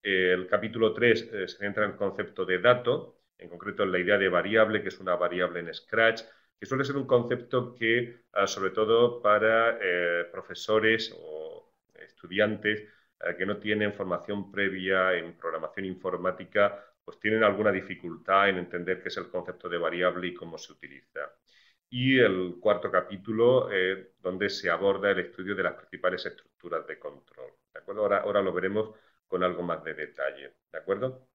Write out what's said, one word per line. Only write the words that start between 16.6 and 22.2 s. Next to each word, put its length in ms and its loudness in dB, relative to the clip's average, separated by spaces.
pues 160 -18
tienen 240 2
alguna 280 4
dificultad 800 0
en 100 0
entender 420 -4
qué 80 -8
es 80 -8
el 120 -10
concepto 380 -8
de 120 -4
variable 480 0
y 80 -6
cómo 240 -14
se 140 -16
utiliza. 580 -14
Y 300 2
el 420 2